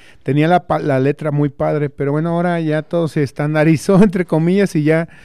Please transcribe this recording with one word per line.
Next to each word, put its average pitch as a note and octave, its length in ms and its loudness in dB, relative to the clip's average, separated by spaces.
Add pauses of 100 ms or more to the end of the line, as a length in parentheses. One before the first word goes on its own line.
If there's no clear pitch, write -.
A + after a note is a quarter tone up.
(240)
tenía D3 240 0
la F3+ 180 2
pa-, D#3 140 -2
la D3 200 0
letra D3 320 -2
muy D3 180 0
padre, D3+ 420 -4
pero C#3 200 -4
bueno, D#3+ 180 -2
ahora E3+ 300 -2
ya D#3 220 -2
todo E3+ 260 -2
se D3+ 140 -4
estandarizó, D3+ 760 2
<laughs> G3 60 6
entre F3+ 220 0
comillas, F3 500 0
y D#3 80 2
ya D#3+ 240 0 (180)